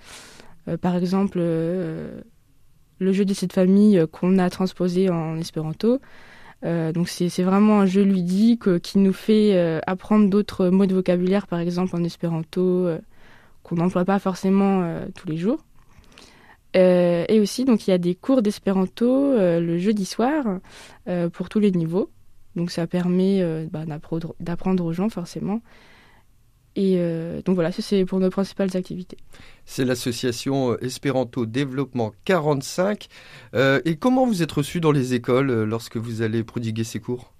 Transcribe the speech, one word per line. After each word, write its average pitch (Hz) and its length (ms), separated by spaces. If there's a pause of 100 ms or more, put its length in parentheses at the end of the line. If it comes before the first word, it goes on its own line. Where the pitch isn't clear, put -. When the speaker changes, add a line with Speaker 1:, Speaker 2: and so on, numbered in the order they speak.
(680)
Speaker 1:
Euh, 165 100
par 180 180
exemple, 190 440
euh, 165 840 (760)
le 190 160
jeu 196 100
des 196 120
sept - 180
familles, 196 460
euh, 160 80
qu'on 185 320
a 180 100
transposé 185 600
en 160 260
espéranto. 160 640 (640)
Euh, 165 260
donc 170 160
c'est, 180 220
c'est 180 140
vraiment 202 380
un 196 40
jeu 190 160
ludique, 196 640
euh, 175 120
qui - 180
nous 190 160
fait, 214 420
euh, 165 300
apprendre 208 420
d'autres 196 420
mots 190 180
de 185 80
vocabulaire, 185 500
par 170 140
exemple 175 360
en 175 80
espéranto, 175 840
euh, 165 100 (640)
qu'on - 140
n'emploie 180 300
pas 196 120
forcément, 196 640
euh, 165 320
tous - 140
les 160 100
jours. 220 220 (1160)
Euh, 175 540
et 220 100
aussi, 208 240
donc, 240 240
il 190 40
y - 20
a 180 60
des 175 160
cours 262 260
d'espéranto, 196 640
euh, 247 520
le 170 180
jeudi 196 280
soir, 269 400 (640)
euh, 175 220
pour 180 180
tous - 120
les 202 120
niveaux. 175 380 (460)
Donc 175 160
ça 170 160
permet, 180 560
euh, 160 280
bah, 156 140
d'apprendre, 165 540
d'apprendre 180 440
aux 165 100
gens 190 160
forcément. 175 520 (1160)
Et, 190 220
euh, 165 440
donc 185 140
voilà, 170 160
ça, 220 100
c'est 190 240
pour 190 140
nos 185 100
principales 196 460
activités. 185 420 (480)
Speaker 2:
C'est - 180
l'association, 127 880
euh, 107 140
Espéranto 127 600
Développement 127 680 (120)
quarante-cinq. 175 800 (460)
Euh, 135 320
et 165 120
comment 254 280
vous 196 180
êtes 151 80
reçus 151 280
dans 160 120
les 127 220
écoles, 127 360
euh, 113 160
lorsque 113 320
vous 113 240
allez 113 220
prodiguer 113 400
ces 113 160
cours ? - 400